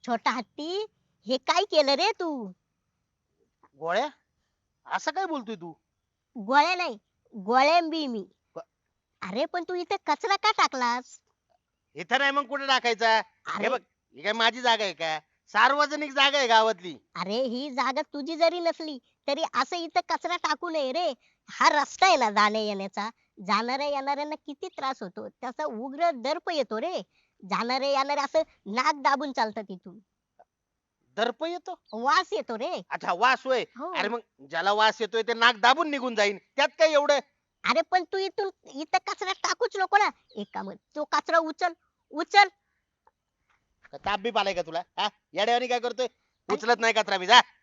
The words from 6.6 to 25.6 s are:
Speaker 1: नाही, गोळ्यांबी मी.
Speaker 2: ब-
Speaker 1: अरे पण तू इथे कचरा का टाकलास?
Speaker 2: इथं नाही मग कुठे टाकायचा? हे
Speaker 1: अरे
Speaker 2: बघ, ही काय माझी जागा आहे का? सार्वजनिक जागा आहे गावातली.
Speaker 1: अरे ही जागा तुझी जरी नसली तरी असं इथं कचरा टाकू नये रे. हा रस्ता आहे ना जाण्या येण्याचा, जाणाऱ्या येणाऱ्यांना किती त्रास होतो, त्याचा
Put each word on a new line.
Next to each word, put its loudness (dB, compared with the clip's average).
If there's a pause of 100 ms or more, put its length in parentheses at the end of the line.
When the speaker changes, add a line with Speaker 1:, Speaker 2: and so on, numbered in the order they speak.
Speaker 1:
नाही, -6 (380)
गोळ्यांबी 2
मी. -8 (280)
Speaker 2:
ब- -12 (640)
Speaker 1:
अरे -4
पण -6
तू -8
इथे -4 (120)
कचरा 0
का 2
टाकलास? -2 (760)
Speaker 2:
इथं -2
नाही 2
मग -2
कुठे -6
टाकायचा? 2
हे 2 (340)
Speaker 1:
अरे -2
Speaker 2:
बघ, -2 (340)
ही -20
काय -2
माझी 2
जागा 2
आहे -4
का? -4 (280)
सार्वजनिक 2
जागा 2
आहे 2
गावातली. 2 (180)
Speaker 1:
अरे -4
ही -6
जागा -2
तुझी -8
जरी 2
नसली -6 (280)
तरी -2 (100)
असं -2
इथं -2 (100)
कचरा -4
टाकू -4
नये -2
रे. -2 (360)
हा 4
रस्ता 0
आहे 8
ना 2
जाण्या 6
येण्याचा, -4 (300)
जाणाऱ्या 0
येणाऱ्यांना -2
किती -14
त्रास -6
होतो, -12
त्याचा -8